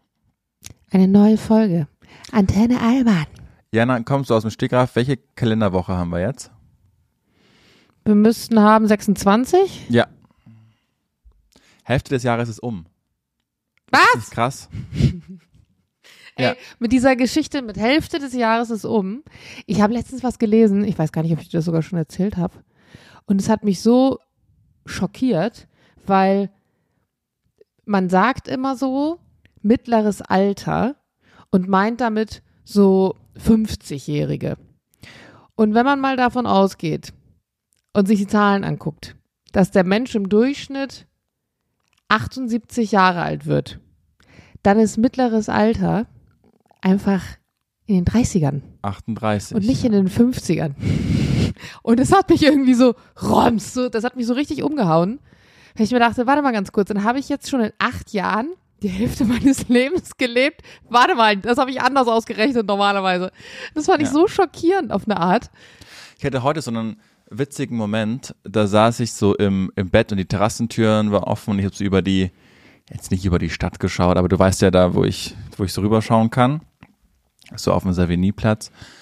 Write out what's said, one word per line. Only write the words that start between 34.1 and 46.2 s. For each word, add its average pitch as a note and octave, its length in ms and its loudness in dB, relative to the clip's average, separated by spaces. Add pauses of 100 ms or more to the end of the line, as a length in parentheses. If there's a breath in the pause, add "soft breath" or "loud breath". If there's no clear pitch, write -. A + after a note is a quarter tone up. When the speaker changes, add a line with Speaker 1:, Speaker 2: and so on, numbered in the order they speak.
Speaker 1:
Und G#3+ 180 2
wenn A#3+ 120 4
man C#4 160 0
mal C4+ 160 -2
davon B3 280 0
ausgeht F#3+ 680 0 (800)
und G3+ 120 2
sich G3+ 140 2
die G3+ 80 -4
Zahlen G3+ 380 0
anguckt, - 500 -10 (380)
dass F#3+ 180 2
der F#3 140 4
Mensch A3 300 -2
im G3 120 -4
Durchschnitt C4+ 800 -2 (1000)
achtundsiebzig A3+ 840 -4
Jahre F#3 300 2
alt D3+ 240 -6
wird, D3 340 -4 (840 soft breath)
dann G3+ 160 4
ist G#3+ 180 0
mittleres A3+ 500 0
Alter G3+ 600 0 (720)